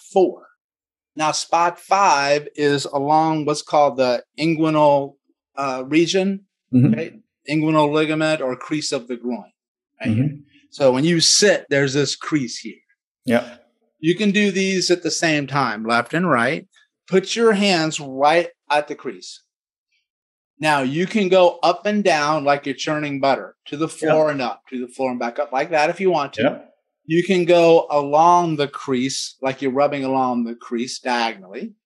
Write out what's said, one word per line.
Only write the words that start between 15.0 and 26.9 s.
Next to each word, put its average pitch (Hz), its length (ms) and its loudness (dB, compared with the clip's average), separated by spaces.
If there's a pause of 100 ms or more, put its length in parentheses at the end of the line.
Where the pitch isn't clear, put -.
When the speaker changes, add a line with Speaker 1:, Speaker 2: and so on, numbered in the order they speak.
Speaker 1:
the 156 80 -4
same 151 360 -2
time, 123 380 -2
left 117 300 0
and 180 140 0
right. 143 380 0 (400)
Put 190 300 0
your 226 160 4
hands 180 480 0
right 147 480 0 (220)
at 147 180 0
the 147 60 -10
crease. - 480 -14 (1160)
Now 151 220 2
you 143 240 -2
can 190 240 -2
go 180 340 4
up 175 220 -2
and 208 180 0
down 156 400 0
like 143 220 0
you're 135 100 -6
churning 151 460 -4
butter, 123 340 -2 (120)
to 147 100 -10
the 156 100 -2
floor 156 380 0
Speaker 2:
Yeah. 151 60 0
Speaker 1:
and 139 100 -4
up, 113 300 -6
to 127 100 -8
the 123 100 -12
floor 131 200 -4
and 123 80 -6
back 120 200 -6
up 147 140 -6
like 143 160 -2
that 156 220 2
if 170 100 -6
you 190 80 2
want 147 240 -2
to. - 80 -4
Speaker 2:
Yeah. 135 160 0 (480)